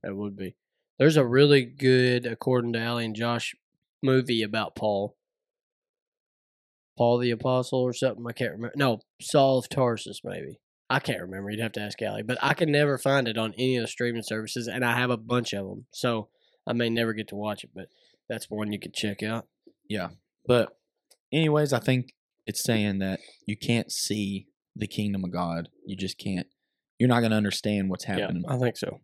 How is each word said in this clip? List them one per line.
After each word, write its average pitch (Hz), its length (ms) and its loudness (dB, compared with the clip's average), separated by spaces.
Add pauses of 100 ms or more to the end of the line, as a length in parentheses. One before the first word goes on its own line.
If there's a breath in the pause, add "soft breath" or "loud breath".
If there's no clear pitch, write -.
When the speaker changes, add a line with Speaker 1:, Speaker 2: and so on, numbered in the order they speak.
Speaker 1:
That 98 120 -6
would 101 200 -6
be. 95 200 -10 (420)
There's 151 200 6
a 139 80 6
really 139 400 6
good, 127 600 4
according 120 480 0
to 117 60 0
Allie 117 260 -2
and 110 100 -6
Josh, 117 400 -2 (460)
movie 123 400 2
about 107 340 -4
Paul. 104 420 -2 (1800)
Paul 120 220 4
the 123 120 2
Apostle 127 480 0
or 127 140 0
something. 120 340 -2
I 117 60 -8
can't 117 180 -2
remember. 107 240 -10
No, 131 260 0 (200)
Saul 135 380 4
of - 100 -8
Tarsus, 120 540 -2
maybe. - 360 -10 (300)
I 135 100 2
can't 101 220 -4
remember. 95 280 -10
You'd 107 120 -6
have 113 120 -4
to 104 80 -6
ask 104 200 -8
Allie. 104 220 -6
But 120 180 -4
I 143 120 2
can 156 180 2
never 147 260 4
find 135 300 2
it 110 100 -4
on 110 160 -2
any 127 240 0
of 113 60 0
the 113 40 -4
streaming 117 360 -4
services, 110 440 -6
and 120 160 -4
I 120 140 2
have 123 120 2
a 120 80 2
bunch 117 360 -2
of 98 160 -6
'em. 101 240 -12
So 113 360 -2 (380)
I 120 60 -2
may 117 160 0
never 113 240 0
get 107 160 -6
to 101 60 -12
watch 104 280 -6
it, - 100 -20
but 90 160 -14 (380 soft breath)
that's 110 220 -10
one 107 240 -4
you 101 60 -4
could - 140 -12
check 101 300 -4
out. 95 240 -4 (400)
Speaker 2:
Yeah. 92 240 -6 (340)
But 123 320 4 (540)
anyways, 151 420 4
I 120 60 4
think 127 360 0 (300)
it's - 160 -6
saying 104 380 0
that 95 220 -4 (240 loud breath)
you 104 100 -4
can't - 360 -2
see 101 560 -4 (280)
the 107 120 -6
kingdom 101 360 -4
of 90 80 -6
God. 85 380 -4 (160)
You 98 100 -10
just 95 220 -8
can't. 95 300 -6 (500)
You're 123 120 4
not 120 120 6
gonna 110 160 2
understand 101 520 0
what's 90 160 -6
Speaker 1:
Yeah, 95 140 -2
Speaker 2:
happening. 87 280 -4
Speaker 1:
I 131 100 -2
think 123 180 0
so. - 280 -8